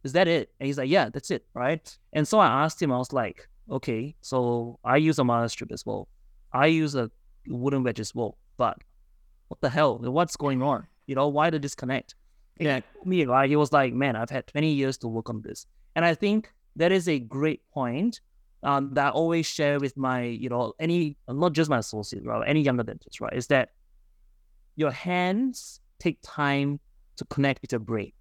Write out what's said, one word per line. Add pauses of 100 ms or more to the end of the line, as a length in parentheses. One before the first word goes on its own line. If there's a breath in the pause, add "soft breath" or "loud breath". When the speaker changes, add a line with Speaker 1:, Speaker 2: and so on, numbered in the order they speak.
Speaker 1:
"Is
that
it?"
And
he's
like,
"Yeah,
that's
it,"
right? (140)
And
so
I
asked
him,
I
was
like, (200)
"Okay,
so
I
use
a
Maya
strip
as
well. (440)
I
use
a (380)
wooden
wedge
as
well, (180)
but (720)
what
the
hell?
What's
going
on? (200)
You
know,
why
the
disconnect?" (460)
Speaker 2:
Yeah. (240)
Speaker 1:
Me,
right?
He
was
like,
"Man,
I've
had
twenty
years
to
work
on
this." (300)
And
I
think (240)
that
is
a
great
point, (420)
um,
that
I
always
share
with
my,
you
know,
any, (120)
not
just
my
associate,
right?
Any
younger
dentist,
right?
Is
that (1080)
your
hands (180)
take
time (360)
to
connect
with
your
brain.